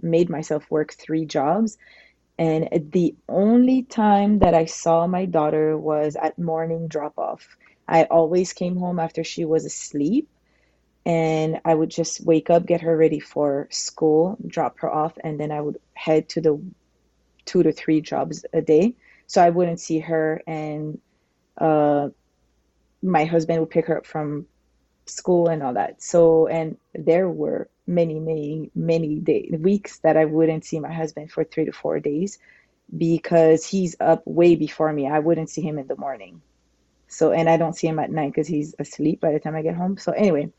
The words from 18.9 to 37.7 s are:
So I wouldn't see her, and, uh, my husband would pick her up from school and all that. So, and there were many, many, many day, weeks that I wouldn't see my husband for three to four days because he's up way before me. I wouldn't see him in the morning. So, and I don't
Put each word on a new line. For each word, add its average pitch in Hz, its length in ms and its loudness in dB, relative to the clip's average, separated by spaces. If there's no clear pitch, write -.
So - 140 2
I 170 80 8
wouldn't 170 300 0
see 160 200 -4
her, 160 460 -2
and, 151 540 -8
uh, 147 520 2
my 175 220 2
husband 165 380 0
would 156 80 -4
pick 165 160 0
her 160 140 -2
up - 60 -14
from 151 400 -6
school 175 420 0
and 160 140 0
all 127 140 -4
that. - 260 -4
So, 165 460 6
and 160 280 -4
there 170 340 2
were 156 400 -4
many, 170 340 0
many, 156 540 -6
many 165 460 -2
day, 165 280 0
weeks 196 400 0
that 156 180 2
I 156 80 4
wouldn't 160 400 0
see 165 140 -6
my 147 120 -8
husband 160 400 -8
for 160 120 -4
three 156 220 -4
to 151 60 -6
four 156 280 -4
days 156 400 -4
because 160 680 4
he's 185 360 -2
up 160 260 2
way 170 300 4
before 156 360 -2
me. 147 160 -2
I 151 120 0
wouldn't 160 320 0
see 160 100 -8
him 151 160 -4
in 135 80 -10
the 139 100 -8
morning. 101 460 -12
So, - 240 2
and 165 160 2
I 165 100 6
don't 160 180 -2